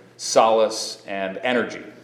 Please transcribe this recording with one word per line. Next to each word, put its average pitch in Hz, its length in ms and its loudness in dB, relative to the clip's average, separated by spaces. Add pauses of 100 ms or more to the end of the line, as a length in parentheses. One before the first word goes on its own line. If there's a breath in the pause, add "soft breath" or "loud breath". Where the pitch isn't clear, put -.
(180 loud breath)
solace 113 880 2
and 98 320 -6
energy. 123 440 -2 (220 loud breath)